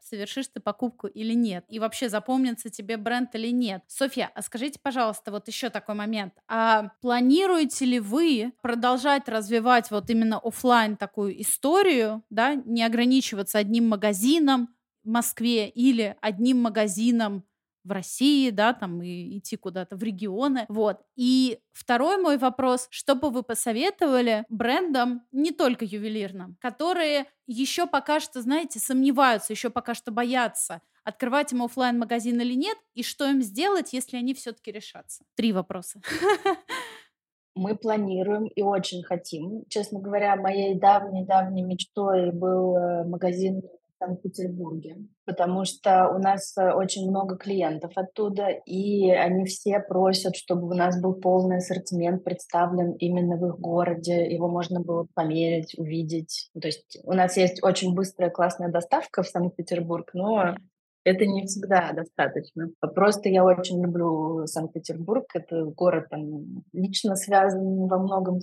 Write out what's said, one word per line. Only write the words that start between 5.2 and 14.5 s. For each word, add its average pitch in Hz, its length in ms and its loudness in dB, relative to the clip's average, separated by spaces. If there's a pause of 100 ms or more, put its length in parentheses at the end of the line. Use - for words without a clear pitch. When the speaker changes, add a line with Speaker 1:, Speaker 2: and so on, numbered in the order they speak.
Speaker 1:
вот 208 160 -10
ещё 240 200 -6
такой 214 260 -8
момент. 208 380 -6 (160)
А 220 420 4 (120)
планируете 269 840 4
ли 247 160 2
вы 247 520 0 (100)
продолжать 254 640 2
развивать 226 640 2
вот 208 180 -2
именно 220 340 2
офлайн 226 540 2
такую 202 460 -6
историю, 269 880 2
да, 233 240 2
не 233 280 -2
ограничиваться 233 760 2
одним 226 320 2
магазином, 240 800 2 (340)